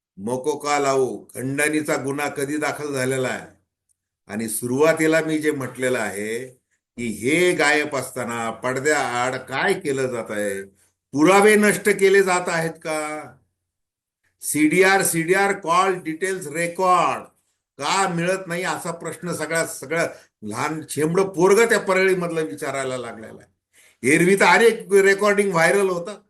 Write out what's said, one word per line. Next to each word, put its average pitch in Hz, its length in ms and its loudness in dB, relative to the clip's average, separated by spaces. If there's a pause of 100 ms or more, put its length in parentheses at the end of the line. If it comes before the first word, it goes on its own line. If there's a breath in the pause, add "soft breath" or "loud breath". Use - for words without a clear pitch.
(160)
"मको 127 400 -4
का 147 220 -2
लावू?" 135 460 0 (100)
खंडणीचा 147 600 -2
गुन्हा 139 320 -4
कधी 143 280 -4
दाखल 147 360 -4
झालेला 131 360 -2
आहे. 101 260 -8 (720)
आणि 110 220 -8
सुरुवातीला 156 720 2
मी 156 180 -2
जे 151 120 0
म्हटलेलं 127 480 -2
आहे 107 480 -6 (500)
की 120 120 -6
हे 156 440 0
गायब 151 440 0
असताना 117 540 -6
पडद्याआड 127 840 -2
काय 135 380 -4
केलं 135 340 -4
जात 113 240 -8
आहे, 101 320 -4 (500)
पुरावे 196 420 6
नष्ट 208 340 2
केले 196 340 4
जात 180 240 0
आहेत 165 240 -2
का? 151 600 -8 (1080)
सीडीआर, 180 640 2
सीडीआर 170 500 0
कॉल 185 500 0
डिटेल्स 175 440 -6
रेकॉर्ड 170 760 0 (600)
का 185 260 0
मिळत 180 380 -2
नाही 175 160 -6
असा 170 280 -6
प्रश्न 165 420 -10
सगळ्या, 156 340 -4
सगळं 151 400 -4 (360 loud breath)
लहान 135 380 -6 (100)
शेंबडं 170 380 0
पोरगं 196 360 4
त्या 220 160 2
परळीमधलं 180 640 0
विचारायला 135 540 -6
लागलेला 110 440 -12
आहे. - 120 -20 (600 soft breath)
एरवी 175 240 4
तर 202 80 4
अनेक 190 480 4
रेकॉर्डिंग 196 580 4
व्हायरल 180 380 2
होतात. 185 280 -6 (140)